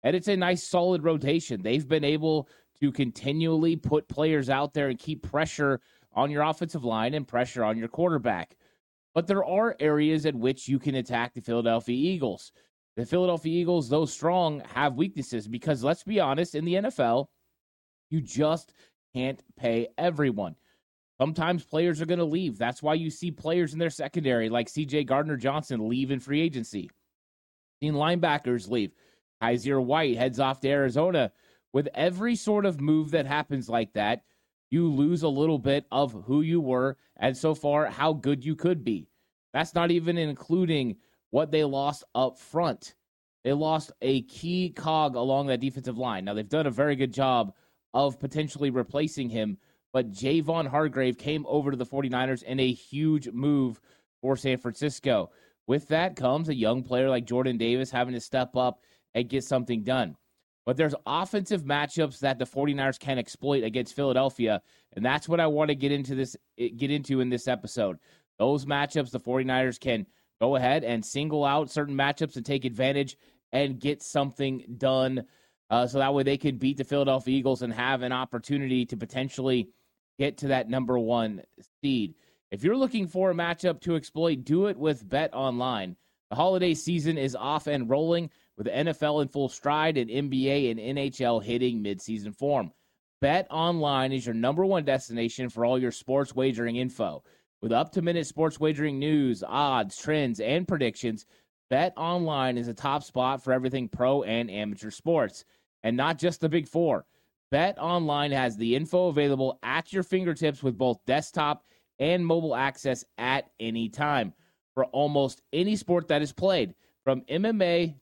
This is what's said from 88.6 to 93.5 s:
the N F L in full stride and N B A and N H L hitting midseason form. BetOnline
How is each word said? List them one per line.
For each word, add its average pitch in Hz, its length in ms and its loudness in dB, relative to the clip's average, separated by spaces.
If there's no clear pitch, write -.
the 113 100 -2
N 156 120 2
F 160 140 -2
L 151 200 2
in 135 60 0
full 135 220 -2
stride 156 480 0
and 117 140 0
N 139 180 -2
B 131 200 2
A 139 220 2
and 113 80 -4
N 127 180 -4
H 139 240 -4
L 120 180 2
hitting 117 440 0
midseason 104 520 -6
form. 135 360 -2
BetOnline 151 920 0